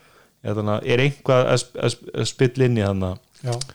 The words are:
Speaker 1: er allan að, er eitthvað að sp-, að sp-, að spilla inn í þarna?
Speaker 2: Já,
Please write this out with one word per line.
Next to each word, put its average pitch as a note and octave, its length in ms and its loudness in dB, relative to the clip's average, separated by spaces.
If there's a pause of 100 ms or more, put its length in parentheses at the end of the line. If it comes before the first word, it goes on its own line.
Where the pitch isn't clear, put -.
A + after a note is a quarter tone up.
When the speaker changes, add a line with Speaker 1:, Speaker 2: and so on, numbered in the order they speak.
(440)
Speaker 1:
er G#2+ 80 -4
allan G#2 180 -2
að, G#2 160 -2
er A#2+ 160 2
eitthvað C3+ 480 2
að B2+ 100 2
sp-, - 220 -12
að B2 100 0
sp-, - 220 -14
að A#2+ 160 -2
spilla B2+ 380 2
inn A#2+ 100 2
í G#2 60 2
þarna? F#2+ 260 0 (300)
Speaker 2:
Já, B2 120 -6 (220)